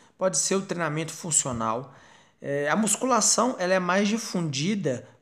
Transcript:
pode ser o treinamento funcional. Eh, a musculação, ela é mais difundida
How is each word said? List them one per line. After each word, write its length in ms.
pode 180
ser 200
o 40
treinamento 540
funcional. 800
Eh, 260
a 80
musculação, 840
ela 140
é 80
mais 260
difundida 1040